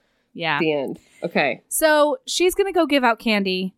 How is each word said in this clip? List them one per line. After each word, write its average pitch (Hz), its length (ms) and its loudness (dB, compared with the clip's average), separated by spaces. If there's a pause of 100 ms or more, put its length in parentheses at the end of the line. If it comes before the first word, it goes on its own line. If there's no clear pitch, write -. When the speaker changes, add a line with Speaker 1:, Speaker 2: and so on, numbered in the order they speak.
(340)
Speaker 1:
Yeah. 160 260 -2
Speaker 2:
The 156 140 0
end. 135 260 -4 (240)
Okay. 160 460 -2
Speaker 1:
So 302 560 2
she's 359 300 0
gonna 392 180 -2
go 339 120 2
give 277 200 2
out 233 140 2
candy 190 580 -2